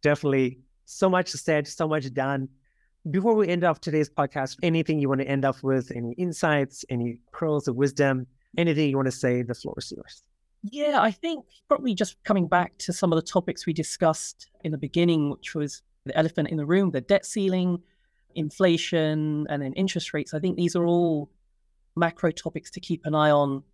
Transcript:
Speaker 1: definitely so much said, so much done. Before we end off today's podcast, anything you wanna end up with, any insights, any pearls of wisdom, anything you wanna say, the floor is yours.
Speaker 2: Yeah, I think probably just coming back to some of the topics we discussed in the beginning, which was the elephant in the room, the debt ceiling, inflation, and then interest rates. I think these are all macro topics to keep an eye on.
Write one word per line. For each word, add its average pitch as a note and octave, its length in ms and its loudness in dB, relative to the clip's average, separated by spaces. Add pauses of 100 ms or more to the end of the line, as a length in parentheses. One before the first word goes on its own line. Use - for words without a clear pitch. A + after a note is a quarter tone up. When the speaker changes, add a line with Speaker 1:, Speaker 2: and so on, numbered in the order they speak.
Speaker 1:
definitely C3+ 580 0 (240)
so - 260 0
much F3+ 200 2
said, D3+ 360 -2
so D#3+ 220 -4
much C#3 260 -2
done. C3+ 360 -2 (600)
Before G3 240 2
we G#3+ 140 2
end F3 160 0
off E3 180 2
today's D3+ 280 0
podcast, C#3 520 -4
anything E3 380 2
you C#3 100 2
wanna C3+ 140 0
end C#3 200 -2
up C3+ 200 0
with, C3+ 280 0
any A#2+ 220 -6
insights, D#3 760 -2
any A#2+ 280 -4 (140)
pearls D3+ 360 -2
of A#2+ 80 -2
wisdom, C3+ 520 0 (300)
anything D#3 320 2
you C3+ 80 2
wanna C3+ 140 0
say, B2 300 0
the A#2+ 140 -6
floor - 220 -12
is - 140 -10
yours. - 320 -18 (400)
Speaker 2:
Yeah, C#4+ 380 0
I A3 80 4
think E4 360 -6 (220)
probably B3+ 280 0
just - 280 -4
coming F#3+ 240 2
back F3 320 0
to - 140 -4
some F3 180 2
of D#3+ 60 4
the D#3+ 60 0
topics - 420 -2
we E3 80 0
discussed - 760 -2 (120)
in D#3 80 -4
the D3+ 60 -4
beginning, D3+ 540 2
which - 240 -10
was D3 260 -6 (240)
the - 120 -6
elephant D#3+ 320 2
in D#3+ 80 -2
the D3 80 -2
room, F#3 260 2
the C3 100 -2
debt - 240 2
ceiling, F#3 560 0 (540)
inflation, D#3 1120 0
and C#3+ 120 -4
then C3+ 120 -6
interest F#3+ 400 -4
rates. D3+ 200 -4
I D#3 60 -4
think F3+ 160 -2
these F3 200 0
are F3 100 2
all E3+ 460 2 (640)
macro E3 360 0
topics - 400 -10
to - 80 -12
keep E3 260 -6
an D#3 100 -2
eye D3+ 160 6
on. C#3 320 2 (100)